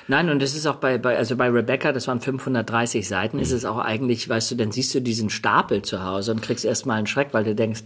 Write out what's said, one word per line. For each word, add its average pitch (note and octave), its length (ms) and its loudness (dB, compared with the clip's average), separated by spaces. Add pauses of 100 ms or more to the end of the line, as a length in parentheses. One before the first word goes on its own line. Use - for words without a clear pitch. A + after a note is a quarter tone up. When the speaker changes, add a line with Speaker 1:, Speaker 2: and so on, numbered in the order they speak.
Speaker 1:
Nein, D#3 220 2
und C#3+ 120 2
es C#3 140 0
ist D#3 120 -4
auch C#3 80 0
bei, B2+ 240 2
bei, A#2+ 180 2
also A#2+ 180 2
bei B2 140 4
Rebecca, A#2+ 420 2
das C3 160 -2
waren B2 140 -2
fünfhundertdreißig A#2 880 0
Seiten, G2+ 300 -2
ist C#3+ 120 0
Speaker 2:
Mhm. B2+ 60 2
Speaker 1:
es B2 80 -4
auch A2 140 -2
eigentlich, A#2 500 -2
weißt A2+ 220 0
du, B2 40 -4
dann A2 160 0
siehst B2+ 240 -2
du C3+ 60 0
diesen A2+ 280 -2
Stapel G#2+ 520 2
zu F#2+ 220 -6
Hause G2 280 -2
und A2+ 100 0
kriegst - 220 -4
erstmal A2+ 360 0
einen G#2 80 -2
Schreck, C#3+ 260 0
weil A2 100 2
du G#2+ 120 0
denkst, A2+ 300 0